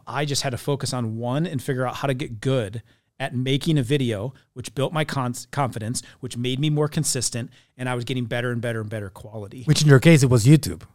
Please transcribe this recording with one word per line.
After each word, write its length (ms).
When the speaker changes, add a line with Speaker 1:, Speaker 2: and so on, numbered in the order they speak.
Speaker 1:
I 160
just 180
had 80
to 80
focus 340
on 260
one 280
and 160
figure 240
out 80
how 140
to 60
get 260
good 420
at 120
making 460
a 60
video, 500
which 200
built 180
my 120
con-, 300
confidence, 500
which 180
made 220
me 120
more 180
consistent, 640
and 120
I 60
was 100
getting 200
better 260
and 100
better 200
and 100
better 200
quality. 560
Speaker 2:
Which 160
in 60
your 120
case, 240
it 60
was 140
YouTube. 380